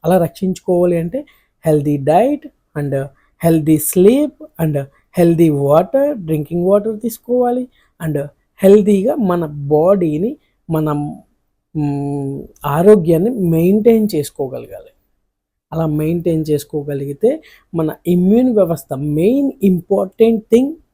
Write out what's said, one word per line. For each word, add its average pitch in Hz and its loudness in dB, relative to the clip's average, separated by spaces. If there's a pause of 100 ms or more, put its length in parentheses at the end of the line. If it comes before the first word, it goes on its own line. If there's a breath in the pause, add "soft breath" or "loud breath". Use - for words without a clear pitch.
అలా 180 2
రక్షించుకోవాలి 175 -2
అంటే 175 -6 (440 soft breath)
healthy 147 0
diet 247 0 (320)
and 139 -4 (400)
healthy 160 2
sleep 240 2 (340)
and 143 -2 (360)
healthy 170 4
water, 180 2
డ్రింకింగ్ 165 -4
వాటర్ 208 0
తీసుకోవాలి. 247 -4 (380)
And 147 -4 (340)
హెల్దీగా 202 4
మన 180 -2
బాడీని, 156 0 (340)
మన, 151 -2 (600)
మ్, 143 -6 (240)
ఆరోగ్యాన్ని 170 4
మెయింటైన్ 208 2
చేసుకోగలగాలి. 127 -8 (840)
అలా 160 -2
మెయింటైన్ 160 -2
చేసుకోగలిగితే 147 -4 (320 soft breath)
మన 160 -2 (120)
ఇమ్యూన్ 202 2
వ్యవస్థ, 185 0
మెయిన్ 165 -2 (100)
ఇంపార్టెంట్ 196 0
థింగ్ 262 0 (200)